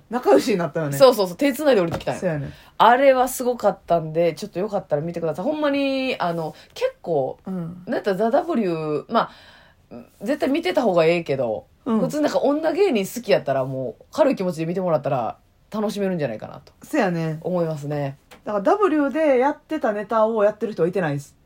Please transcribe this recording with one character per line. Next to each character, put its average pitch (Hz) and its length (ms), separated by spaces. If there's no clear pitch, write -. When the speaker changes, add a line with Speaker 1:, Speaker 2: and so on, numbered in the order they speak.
Speaker 1:
仲 254 220
良 302 80
し 226 120
に 190 60
な 170 100
っ 147 60
た 165 60
よ 147 100
ね。 139 80
Speaker 2:
そ 262 120
う 262 40
そ 202 120
う - 20
そ 175 60
う。 - 40
手 285 140
繋 285 220
い - 20
で 190 60
降 170 60
り 165 40
て - 80
き - 60
た 143 60
ん 120 40
よ。 - 60
Speaker 1:
そ 190 60
う - 20
や 151 100
ね。 147 100
Speaker 2:
あ 226 180
れ 269 160
は 254 160
す 254 160
ご 240 140
か 208 120
っ 190 160
た 170 140
ん 156 140
で、 165 220
ち 135 100
ょ - 20
っ - 40
と 170 80
よ 214 100
か 202 80
っ - 100
た 151 80
ら 147 60
見 170 100
て 170 80
く 165 60
だ 151 100
さ 175 60
い。 196 40
ほ 294 60
ん 311 80
ま 294 100
に、 269 480
あ 170 160
の、 160 220
結 523 260
構、 143 440
Speaker 1:
う 190 60
ん。 180 360
Speaker 2:
な 226 40
ん 285 40
や 392 40
っ - 40
た 208 80
ら 180 60
ザ・ 226 140
ダ 320 120
ブ 330 120
リ 233 80
ュ 156 420
ー、 - 60
ま - 200
あ、 117 40
絶 254 160
対 302 120
見 311 120
て 359 120
た 285 80
方 208 120
が 170 100
え 165 120
え 170 80
け 143 120
ど、 120 300
Speaker 1:
う 233 80
ん。 220 60
Speaker 2:
普 254 80
通 302 140
な 294 80
ん - 20
か 190 80
女 302 320
芸 349 220
人 208 60
好 190 220
き - 120
や - 80
っ - 20
た 135 100
ら 135 120
も 131 340
う、 - 140
軽 277 180
い - 60
気 196 60
持 180 100
ち 147 40
で 160 80
見 170 80
て 190 60
も 180 120
ら 151 80
っ - 20
た 143 80
ら 123 280
楽 214 200
し 202 80
め 196 80
る 185 80
ん 160 40
じ 147 40
ゃ 123 60
な 110 60
い - 20
か - 100
な - 160
と - 80
Speaker 1:
そ - 140
う 262 40
や 185 100
ね。 160 300
Speaker 2:
思 175 200
い 165 40
ま 160 120
す 143 120
ね。 143 280
Speaker 1:
だ 214 80
か 202 60
ら、 196 40
ダ 349 140
ブ 403 120
リ 311 60
ュ 285 140
ー - 20
で 285 280
や 269 100
っ 294 100
て 311 220
た 233 100
ネ 208 140
タ 220 200
を 220 200
や 214 60
っ 208 60
て 233 80
る 208 60
人 185 120
は 170 40
い 180 60
て 196 80
な 156 80
い 143 60
で 143 40
す。 - 160